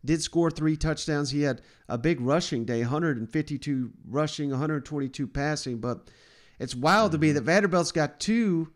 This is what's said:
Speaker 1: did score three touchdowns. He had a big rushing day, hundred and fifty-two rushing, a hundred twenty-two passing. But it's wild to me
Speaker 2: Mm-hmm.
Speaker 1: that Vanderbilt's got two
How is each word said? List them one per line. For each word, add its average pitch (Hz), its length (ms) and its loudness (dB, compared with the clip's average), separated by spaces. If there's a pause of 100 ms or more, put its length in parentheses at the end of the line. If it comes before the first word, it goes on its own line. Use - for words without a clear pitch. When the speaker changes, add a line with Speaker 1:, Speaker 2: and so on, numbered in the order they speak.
Speaker 1:
did 156 180 0
score 165 300 2
three 156 240 0
touchdowns. 151 560 -2
He 147 120 0
had 131 180 0 (260)
a 120 100 -4
big 139 220 0
rushing 131 460 0
day, 117 160 0
hundred 143 360 0
and 110 120 -6
fifty-two 143 640 -4 (180)
rushing, 147 420 -2
a 131 60 -2
hundred 151 280 -2
twenty-two 139 420 -4
passing. 143 520 -4
But 123 300 -6 (500)
it's 127 160 -6
wild 180 360 4
to 165 60 0
me 156 100 4
Speaker 2:
Mm-hmm. 147 80 4
Speaker 1:
that 143 80 2
Vanderbilt's 175 480 2
got 147 280 -2
two 196 560 0